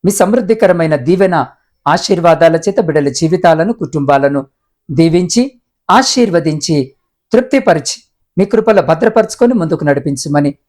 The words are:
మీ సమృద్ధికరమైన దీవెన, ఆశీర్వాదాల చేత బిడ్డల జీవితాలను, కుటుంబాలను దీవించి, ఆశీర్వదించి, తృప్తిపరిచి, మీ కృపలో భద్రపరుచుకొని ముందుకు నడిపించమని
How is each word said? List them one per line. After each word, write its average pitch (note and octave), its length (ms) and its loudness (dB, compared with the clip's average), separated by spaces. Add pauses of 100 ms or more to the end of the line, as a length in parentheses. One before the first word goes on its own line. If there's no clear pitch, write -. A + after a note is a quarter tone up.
మీ F#3 60 2
సమృద్ధికరమైన F#3+ 840 0
దీవెన, F3+ 400 0 (500)
ఆశీర్వాదాల E3 680 2
చేత F#3+ 240 -2
బిడ్డల D3+ 280 0
జీవితాలను, E3 640 0
కుటుంబాలను C#3 680 -2 (460)
దీవించి, E3 540 0 (460)
ఆశీర్వదించి, E3+ 920 0 (540)
తృప్తిపరిచి, B3 680 0 (380)
మీ F#3 80 2
కృపలో G#3+ 380 2
భద్రపరుచుకొని A3+ 720 0
ముందుకు E3 300 -4
నడిపించమని C#3+ 680 -2 (160)